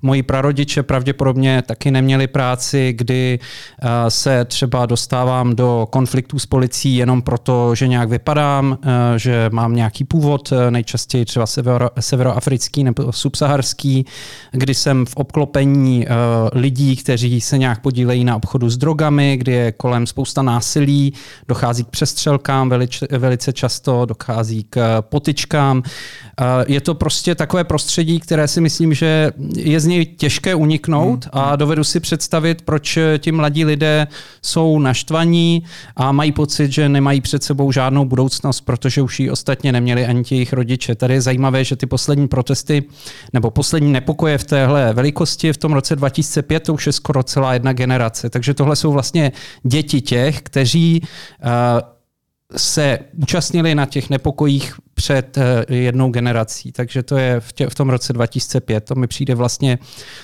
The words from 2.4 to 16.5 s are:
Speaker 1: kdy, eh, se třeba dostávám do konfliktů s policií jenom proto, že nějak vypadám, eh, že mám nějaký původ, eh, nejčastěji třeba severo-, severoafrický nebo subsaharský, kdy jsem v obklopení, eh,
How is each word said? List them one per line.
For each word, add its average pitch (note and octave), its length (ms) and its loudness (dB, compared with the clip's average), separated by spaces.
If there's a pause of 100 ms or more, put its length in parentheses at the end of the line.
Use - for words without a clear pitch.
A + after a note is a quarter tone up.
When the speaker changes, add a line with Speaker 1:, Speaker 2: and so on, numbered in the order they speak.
Speaker 1:
kdy, B2 460 -2 (420)
eh, B2+ 60 -2 (240)
se B2+ 340 0
třeba B2 400 -2
dostávám B2 720 0
do A#2+ 340 2
konfliktů C3 500 -2
s - 60 -6
policií C3 500 0
jenom B2 260 2
proto, A#2+ 540 0
že C3 120 0
nějak A#2+ 220 0
vypadám, C#3 720 0
eh, A#2+ 360 2
že A#2 340 2
mám A#2 220 0
nějaký A#2 280 0
původ, D3 500 0 (140)
eh, A#2+ 40 2
nejčastěji A#2+ 540 -2
třeba A#2 200 -2
severo-, A#2+ 440 0 (100)
severoafrický B2+ 840 0
nebo B2+ 280 0
subsaharský, C#3 960 0 (460)
kdy C3+ 220 0
jsem C3 320 2
v - 100 -14
obklopení, C#3 920 2
eh, - 20 -8 (600)